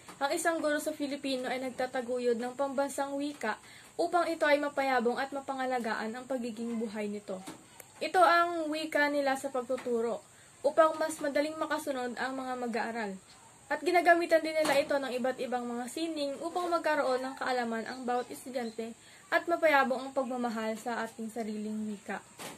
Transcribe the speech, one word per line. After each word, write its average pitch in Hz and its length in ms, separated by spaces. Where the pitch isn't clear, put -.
Ang 277 80
isang 330 320
guro 302 160
sa 302 160
Filipino 269 560
ay 254 80
nagtataguyod 247 800
ng 247 160
pambansang 277 640
wika 285 400
upang 339 300
ito 320 180
ay 294 80
mapayabong 269 640
at 277 80
mapangalagaan 254 800
ang 254 160
pagiging 233 560
buhay 214 240
nito. 202 320
Ito 320 160
ang 339 560
wika 311 400
nila 269 240
sa 269 160
pagtuturo, 240 720
upang 320 320
mas 311 240
madaling 294 360
makasunod 294 600
ang 262 160
mga 262 240
mag-aaral. 226 540
At 294 160
ginagamitan 339 560
din 311 160
nila 302 200
ito 294 200
ng 269 120
iba't 254 320
ibang 240 280
mga 240 160
sining 302 560
upang 339 260
magkaroon 302 560
ng 269 140
kaalaman 240 480
ang 254 180
bawat 240 300
estudyante 233 640
at 330 160
mapayabong 285 540
ang 262 160
pagmamahal 226 580
sa 226 300
ating 226 260
sariling 214 640
wika. 196 260